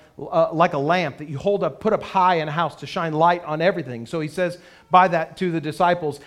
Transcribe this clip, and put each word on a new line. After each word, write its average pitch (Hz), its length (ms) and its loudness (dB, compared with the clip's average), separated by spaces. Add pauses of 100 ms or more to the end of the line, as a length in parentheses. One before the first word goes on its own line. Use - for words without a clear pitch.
(200)
uh, 165 340 0
like 170 200 2
a 147 60 -2
lamp 160 380 0
that 151 120 -14
you 135 100 -8
hold 196 240 0
up, 160 160 -4
put 214 140 0
up 175 80 0
high 185 340 2
in 156 120 -2
a 151 40 -6
house 156 260 -2
to 139 100 -14
shine 165 260 -4
light 170 300 4
on 151 180 -4
everything. 131 440 -2
So 165 140 -6
he 151 80 -4
says 180 320 -4 (320)
by 185 160 6
that 165 300 -2
to 185 140 -2
the 160 100 -2
disciples, 156 640 0